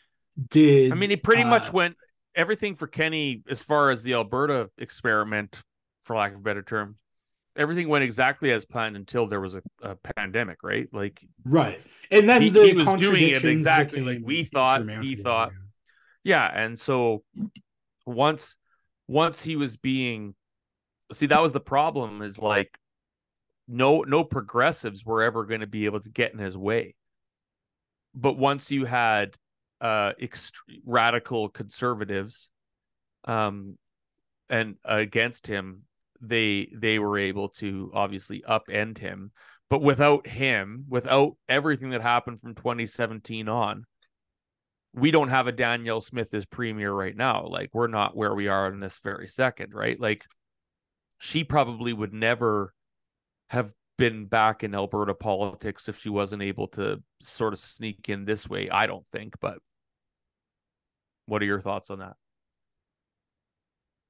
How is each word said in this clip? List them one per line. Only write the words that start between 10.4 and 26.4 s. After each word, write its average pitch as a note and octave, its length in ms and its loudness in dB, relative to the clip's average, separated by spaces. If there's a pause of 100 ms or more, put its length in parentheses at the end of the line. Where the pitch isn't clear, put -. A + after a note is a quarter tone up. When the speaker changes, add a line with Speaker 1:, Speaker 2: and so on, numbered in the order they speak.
Speaker 2:
right? G#2+ 280 -4
Like, G2+ 300 -8 (240)
Speaker 1:
Right. B2+ 380 2 (280)
And G#3 180 10
then A#3+ 140 8
Speaker 2:
he, G#3+ 80 6
Speaker 1:
the G#3 160 12
Speaker 2:
he F#3+ 80 10
was D#3+ 120 6
doing F#3 360 4
it C3+ 200 4
Speaker 1:
contradictions - 20 -2
Speaker 2:
exactly D3+ 560 4
like B2+ 160 -2
Speaker 1:
became A#2 80 -10
Speaker 2:
we D3+ 200 -2
thought, C3 360 4
he A2 60 -4
Speaker 1:
insurmountable, A2 360 -6
Speaker 2:
thought. A2+ 300 0 (720)
Speaker 1:
yeah. C#3+ 260 4
Speaker 2:
Yeah, A2 140 -2
and A2+ 140 -8
so A#2+ 460 0 (800)
once, C#3 520 -2 (520)
once D#3 340 0
he D#3+ 140 -6
was B2+ 200 -4
being, A#2+ 580 -4 (800)
see, - 140 -2
that D3+ 140 6
was D#3 120 2
the C3 80 -2
problem, C3+ 600 -2
is, G#2 180 -10
like, G#2 380 0 (880)
no, C3 360 2
no D3 220 2
progressives A#2 800 -2
were A2 180 0
ever A2+ 240 0
gonna A2 200 -6
be G#2 200 -4
able G#2 140 -2
to A2 100 -20
get A#2 220 -2
in A2 60 -16
his F#2+ 180 -8